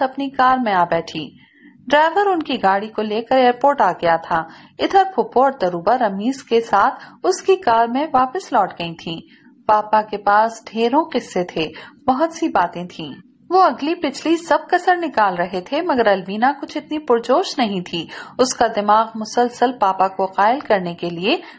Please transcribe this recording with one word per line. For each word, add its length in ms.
अपनी 280
कार 280
में 140
आ 120
बैठी। 560
ड्राइवर 400
उनकी 300
गाड़ी 300
को 140
लेकर 360
एयरपोर्ट 420
आ 120
गया 240
था। 320
इधर 360
फूफो 260
और 180
तरुबा 340
रमीज 480
के 180
साथ 300
उसकी 320
कार 320
में 260
वापस 380
लौट 200
गई 220
थीं। 280
पापा 340
के 140
पास 520
ढेरों 360
किस्से 420
थे, 160
बहुत 280
सी 140
बातें 380
थीं। 280
वो 80
अगली 360
पिछली 420
सब 300
कसर 300
निकाल 380
रहे 260
थे, 220
मगर 240
अलवीना 460
कुछ 240
इतनी 220
पुरजोश 600
नहीं 240
थी। 260
उसका 280
दिमाग 480
मुसलसल 560
पापा 360
को 180
कायल 340
करने 340
के 160
लिए 320